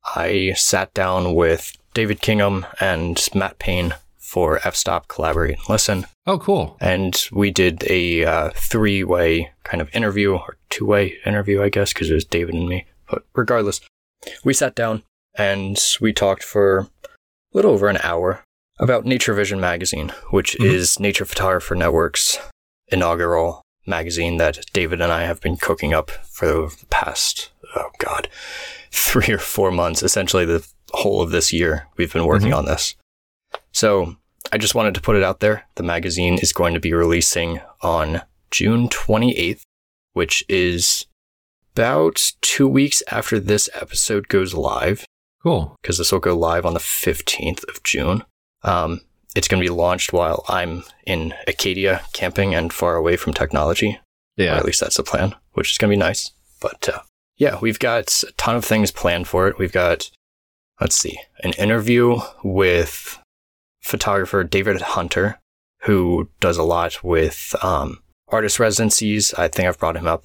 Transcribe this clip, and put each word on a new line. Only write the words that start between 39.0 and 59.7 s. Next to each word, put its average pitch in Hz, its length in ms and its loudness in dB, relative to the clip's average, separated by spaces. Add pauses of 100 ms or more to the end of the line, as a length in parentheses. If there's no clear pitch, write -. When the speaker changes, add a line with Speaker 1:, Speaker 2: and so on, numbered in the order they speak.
Speaker 1:
which - 360 -2
is 90 560 0 (720)
about 147 560 2 (100)
two - 260 2
weeks 135 440 2
after 113 280 -2
this 101 360 0
episode - 520 -4
goes 92 280 0
live. 76 500 -2 (380)
Speaker 2:
Cool. 107 400 0
Speaker 1:
'Cause 85 160 -2
this - 120 0
will 95 80 2
go 90 160 2
live 85 300 0
on 85 80 0
the 85 60 -2
fifteenth - 840 -4
of - 180 -16
June. 85 400 0 (400)
Um, 85 380 -2 (340)
it's - 120 0
gonna 92 160 2
be 87 60 2
launched 87 440 0
while 85 340 2
I'm 87 360 -2 (200)
in 80 300 -2 (140)
Acadia 95 560 0 (100)
camping 95 400 0
and 82 180 0
far 87 240 0
away 82 220 2
from - 160 -4
technology. 82 680 0 (380)
Speaker 2:
Yeah. 90 160 2
Speaker 1:
Or - 40 2
at - 80 0
least - 160 0
that's - 160 -2
the - 60 -2
plan, - 300 -2 (200)
which - 180 -2
is - 80 -2
gonna 107 100 2
be 101 80 6
nice. 90 320 0 (300)
But, - 280 -4
uh, - 140 -4 (360)
yeah, 139 220 2
we've 113 200 0
got 117 420 0
a - 120 -6
ton 117 220 0
of 117 80 -2
things 107 280 2
planned 87 360 -2
for 92 200 2
it. - 100 -2
We've 92 140 -2